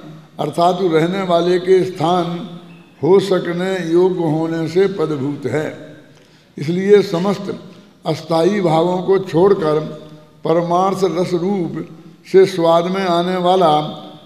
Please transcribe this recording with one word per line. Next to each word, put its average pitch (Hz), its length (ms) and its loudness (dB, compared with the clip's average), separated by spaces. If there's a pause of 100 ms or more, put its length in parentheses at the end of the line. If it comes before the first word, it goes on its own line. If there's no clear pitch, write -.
(400)
अर्थात 170 420 0
रहने 175 400 0
वाले 175 380 0
के 180 260 2
स्थान 170 760 -4 (440)
हो 185 160 6
सकने 180 720 -2
योग्य 180 280 2
होने 165 480 -2
से 185 200 2
पदभूत 147 580 -4
है। 139 520 -6 (600)
इसलिए 190 440 2
समस्त 185 580 -4 (460)
अस्थाई 170 560 0
भावों 175 420 0
को 190 160 2
छोड़कर 160 920 0 (340)
परमार्थ 175 600 0
रस 175 300 -2
रूप 170 560 -4 (420)
से 190 140 8
स्वाद 170 400 2
में 190 200 -2
आने 175 300 0
वाला 175 640 2 (240)